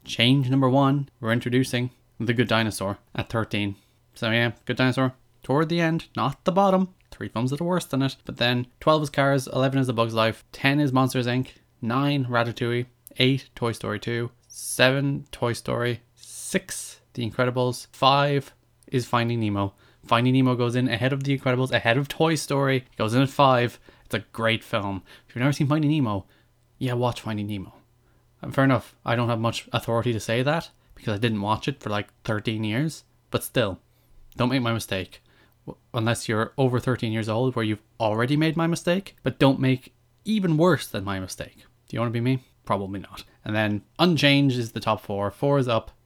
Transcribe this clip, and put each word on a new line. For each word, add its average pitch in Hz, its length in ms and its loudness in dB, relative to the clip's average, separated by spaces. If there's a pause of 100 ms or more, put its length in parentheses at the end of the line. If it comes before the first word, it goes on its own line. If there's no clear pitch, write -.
Change 127 440 4
number 135 220 4
one, 139 400 2 (100)
we're 113 120 0
introducing 123 580 0 (280)
The 117 160 -2
Good 117 140 0
Dinosaur 107 500 0 (160)
at - 160 -6
thirteen. 104 460 -2 (380)
So 113 160 -4
yeah, 117 220 2 (140)
Good 117 100 -4
Dinosaur, 127 380 2 (280)
toward 151 280 0
the 170 100 0
end, 165 340 0
not 120 300 -4
the 185 80 0
bottom. 190 420 2 (160)
Three - 180 -12
films 123 220 -2
that 143 120 -4
are - 20 -4
worse 175 220 -2
than 135 160 -2
it. 135 140 -2 (100)
But 131 100 -10
then 123 300 0 (120)
twelve 156 240 2
is 143 60 -2
Cars, 139 380 2
eleven 135 320 0
is 127 100 0
A 120 60 0
Bug's 117 180 0
Life, 110 400 0
ten 139 280 0
is 143 120 2
Monsters, 131 340 2
Inc, 127 260 -2 (280)
nine, 135 460 -2
Ratatouille, 120 580 -2 (320)
eight, 131 380 2
Toy 117 180 -2
Story 104 260 -6
two, 117 320 -6 (160)
seven, 139 840 0
Toy 120 220 -2
Story, 120 480 -4 (120)
six, - 840 -8 (140)
The 117 140 -6
Incredibles, 123 640 -2
five 139 640 2 (320)
is 123 200 -2
Finding 117 340 0
Nemo. 101 320 0 (320)
Finding 123 300 2
Nemo 131 220 4
goes 120 200 0
in 127 120 0
ahead 120 260 0
of 139 100 -6
The 139 140 0
Incredibles, 127 340 0
ahead 117 240 2
of 143 100 0
Toy 160 280 0
Story, 139 500 -2 (140)
goes 110 160 0
in 131 80 4
at 131 80 0
five. 123 500 4 (240)
It's - 100 -10
a 104 180 -4
great 113 300 0
film. 98 400 -4 (240)
If - 80 -20
you've 117 60 -6
never 143 120 2
seen 139 160 0
Finding 151 220 2
Nemo, 113 360 0 (500)
yeah, 127 160 -4
watch 120 300 -2
Finding 107 240 -6
Nemo. 101 260 -8 (680)
And 123 120 -10
fair 135 100 2
enough, 131 300 0 (120)
I 117 100 0
don't 120 120 0
have 117 120 0
much 113 320 -4
authority 117 400 0
to 107 80 -2
say 117 220 0
that, 151 280 -2 (240)
because 110 200 -4
I 98 40 -4
didn't 110 240 0
watch 107 260 -2
it 139 120 -6
for, 107 100 -8
like, 104 180 -4 (160)
thirteen 110 400 -2
years. 123 400 -2 (260)
But - 140 -4
still, 101 340 -2 (580)
don't 120 120 0
make 131 140 0
my 117 100 0
mistake. 98 500 -6 (440)
W-, - 120 -14 (160)
unless 117 340 -2
you're 113 300 0
over 127 220 2
thirteen 117 320 -2
years 110 160 -4
old, 123 260 -2
where 117 100 -2
you've 107 180 -2 (160)
already 117 380 0
made 156 200 0
my 165 100 0
mistake. 175 560 -2
But 131 160 -4
don't 135 220 4
make 131 340 0 (300)
even 190 320 0
worse 165 300 4
than 98 180 -8
my 98 160 -4
mistake. - 440 -12 (240)
Do - 80 -10
you 113 40 -4
wanna 117 100 -2
be 117 100 -4
me? 127 240 0 (200)
Probably 98 360 -4
not. - 240 -18 (200)
And 104 100 -4
then 104 280 0 (160)
Unchanged 143 600 4
is 117 140 -4
the 113 80 -8
top 107 200 -2
four. 101 300 -4
Four 143 280 0
is 127 100 0
Up, 113 220 0 (160)